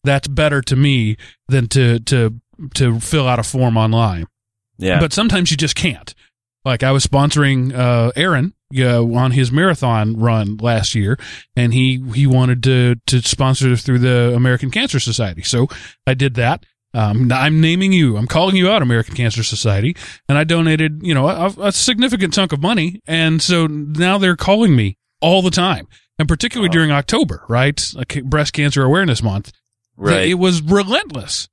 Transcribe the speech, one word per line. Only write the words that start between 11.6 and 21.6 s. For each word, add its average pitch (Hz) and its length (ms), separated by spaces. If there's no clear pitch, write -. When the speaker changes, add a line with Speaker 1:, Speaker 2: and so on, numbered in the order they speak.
Speaker 1:
he, 127 280
he 139 100
wanted 127 380
to, 123 320
to 123 140
sponsor 131 540
through 123 240
the 123 340
American 123 380
Cancer 233 300
Society. 101 420
So 123 240
I 131 60
did 131 220
that. 120 300
Um, 113 400
I'm 147 260
naming 175 320
you. 147 240
I'm 117 120
calling 190 280
you 185 140
out, 214 120
American 120 320
Cancer 117 300
Society. 107 540
And 143 80
I 156 80
donated, 160 580
you 175 100
know, 139 140
a, 185 320
a 196 140